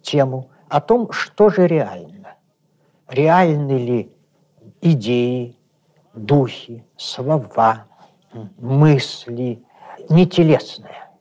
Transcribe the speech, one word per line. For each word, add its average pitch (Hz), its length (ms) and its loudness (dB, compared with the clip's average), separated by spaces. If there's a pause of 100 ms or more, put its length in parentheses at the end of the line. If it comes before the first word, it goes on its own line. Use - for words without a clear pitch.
тему, 131 500 -2 (200)
о 147 100 0
том, 233 320 0
что - 380 2
же 185 160 2
реально. 139 680 -6 (720)
Реальны 151 640 2
ли 120 440 -4 (640)
идеи, 123 760 -2 (560)
духи, 117 720 -2 (120)
слова, 117 880 -2 (480)
м, 107 240 -16
мысли, 127 1040 0 (460)
не 175 180 4
телесное? - 840 -2 (100)